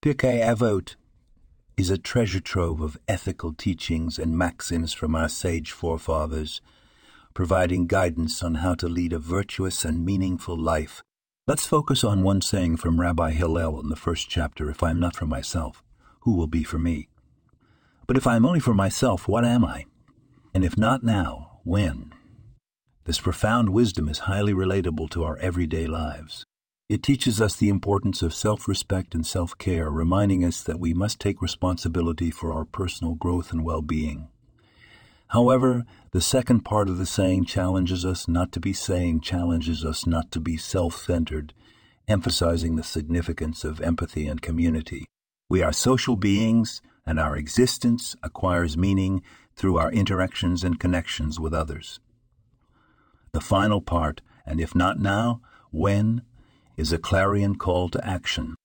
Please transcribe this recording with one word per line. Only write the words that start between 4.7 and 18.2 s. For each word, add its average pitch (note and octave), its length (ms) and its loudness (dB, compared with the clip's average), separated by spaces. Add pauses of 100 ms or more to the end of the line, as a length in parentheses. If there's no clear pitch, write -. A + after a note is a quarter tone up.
from D#2 200 -2
our D#2+ 160 0
sage E2 420 -2
forefathers, D#2 880 -2 (760)
providing F2+ 500 2
guidance E2 560 0
on E2 140 -2
how F2 180 0
to E2+ 140 -4
lead E2+ 260 -2
a E2 60 -4
virtuous F#2 680 -4
and E2 180 -2
meaningful F#2 540 -2
life. D#2+ 460 -2 (440)
Let's - 200 0
focus D3+ 360 2
on G2+ 200 4
one G2 180 4
saying E2+ 360 0
from E2 220 2
Rabbi E2+ 300 2
Hillel E2 500 0
in D2 100 -8
the D#2+ 60 -4
first - 320 -4
chapter, D2+ 440 -4
"If - 100 -6
I E2 80 2
am E2+ 100 0
not F2 160 0
for D#2+ 120 -4
myself, D#2 560 -6 (380)
who A#2+ 140 2
will E2+ 120 2
be D#2+ 160 0
for - 160 -4
me? E2+ 280 -2 (1000)
But B2 100 2
if C3 80 0